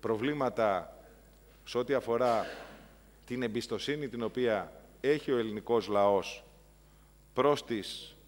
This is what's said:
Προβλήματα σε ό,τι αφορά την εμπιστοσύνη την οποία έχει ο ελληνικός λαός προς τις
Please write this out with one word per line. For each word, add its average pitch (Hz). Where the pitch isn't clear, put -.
Προβλήματα 113
σε -
ό,τι 123
αφορά 117
την 123
εμπιστοσύνη 120
την 117
οποία 110
έχει 147
ο 123
ελληνικός 110
λαός 101
προς 139
τις -